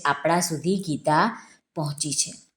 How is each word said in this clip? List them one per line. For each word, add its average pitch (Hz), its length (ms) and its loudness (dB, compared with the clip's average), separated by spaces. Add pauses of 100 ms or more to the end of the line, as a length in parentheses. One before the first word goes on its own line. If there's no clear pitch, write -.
આપણા 160 360 2
સુધી 170 360 -2
ગીતા 175 720 0 (260)
પહોંચી 147 380 -4
છે. - 200 -2 (240)